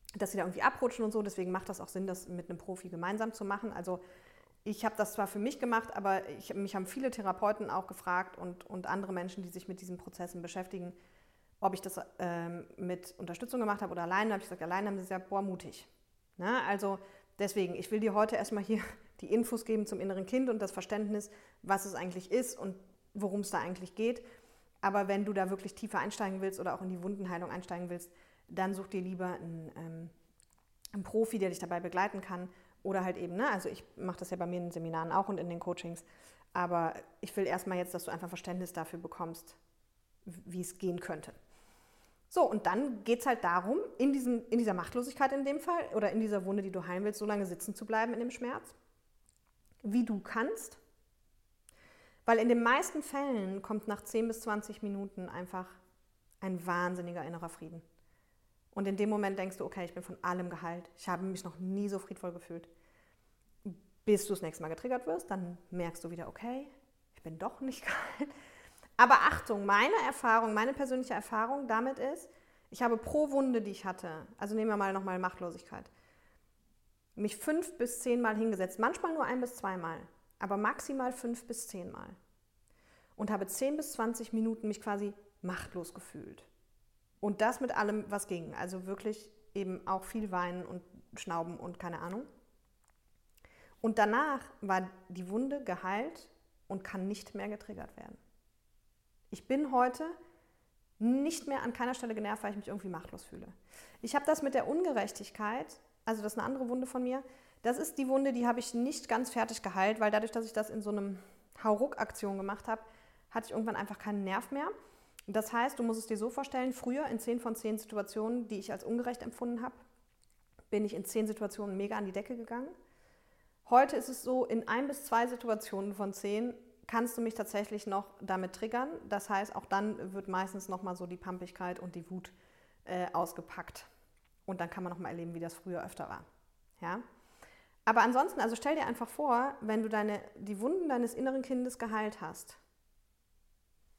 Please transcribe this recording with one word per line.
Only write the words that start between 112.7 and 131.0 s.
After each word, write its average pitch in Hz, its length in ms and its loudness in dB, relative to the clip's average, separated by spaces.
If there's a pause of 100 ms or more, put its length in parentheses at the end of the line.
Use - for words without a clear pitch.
hatte 220 180 -4
ich - 40 -8
irgendwann 226 240 0
einfach 202 240 -4
keinen 208 240 -2
Nerv 190 280 0
mehr. 285 160 0 (600)
Das 214 260 0
heißt, 254 240 4
du 240 60 2
musst 226 160 2
es 220 80 -8
dir 220 100 0
so 214 120 0
vorstellen, 262 440 0
früher 262 320 0
in 226 140 0
zehn 233 200 0
von 233 160 -2
zehn 220 220 -2
Situationen, 220 720 -2
die 208 100 -4
ich 190 140 -6
als 190 120 -6
ungerecht 240 380 -2
empfunden 240 400 -4
habe, 254 140 -6 (960)
bin 208 160 2
ich 208 100 -2
in 196 100 -4
zehn 220 220 0
Situationen 208 500 -4
mega 208 200 -2
an 208 80 -2
die 190 60 -4
Decke 202 240 -4
gegangen. 233 340 -6 (1000)
Heute 269 260 10
ist 226 140 -2
es 254 140 -6
so, 254 220 4
in 226 220 0
ein 254 200 2
bis 277 180 -4
zwei 233 220 6
Situationen 214 640 -2
von 196 200 -2
zehn 220 420 -2 (340)
kannst 240 280 2
du 240 40 0
mich 220 140 0
tatsächlich 208 500 -2
noch 196 220 0 (120)
damit 185 340 -2
triggern. 240 360 -2 (180)
Das 202 220 -2
heißt, 208 260 2
auch - 100 -8
dann 196 480 0
wird 196 140 -6
meistens 190 420 -2
nochmal 185 260 -4
so 180 100 -6